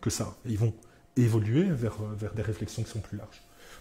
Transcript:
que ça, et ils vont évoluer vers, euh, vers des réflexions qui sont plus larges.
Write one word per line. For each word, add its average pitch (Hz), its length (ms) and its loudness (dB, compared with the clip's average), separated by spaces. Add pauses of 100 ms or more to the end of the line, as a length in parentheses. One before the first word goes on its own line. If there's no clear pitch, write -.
que 120 100 0
ça, 95 340 -4
et 123 60 -6
ils 104 80 0
vont 110 160 2 (420)
évoluer 113 540 4
vers, 117 320 0
euh, 107 160 -6
vers 104 160 -6
des 107 80 -2
réflexions 110 400 -4
qui - 80 -6
sont 113 80 -6
plus - 180 -8
larges. - 240 -12 (400)